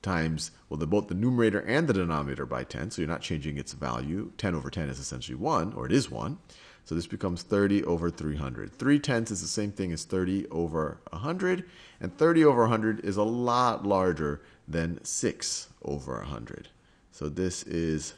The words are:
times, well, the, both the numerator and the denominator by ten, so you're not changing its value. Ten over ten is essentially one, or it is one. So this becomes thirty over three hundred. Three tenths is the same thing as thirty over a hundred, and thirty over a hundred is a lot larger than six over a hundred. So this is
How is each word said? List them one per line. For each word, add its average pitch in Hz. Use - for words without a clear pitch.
times, 80
well, 78
the, 78
both 98
the 87
numerator 113
and 147
the 127
denominator 76
by 64
ten, 64
so -
you're 78
not 82
changing 73
its 67
value. 69
Ten 92
over 69
ten 76
is 65
essentially 64
one, 101
or -
it 65
is 127
one. 123
So -
this 85
becomes 90
thirty 101
over 85
three 76
hundred. 65
Three 143
tenths 117
is 90
the 85
same 104
thing 92
as 80
thirty 92
over 78
a 80
hundred, 180
and -
thirty 160
over 123
a 113
hundred 110
is 98
a 104
lot 120
larger 85
than 82
six -
over 67
a 52
hundred. 60
So -
this 87
is 80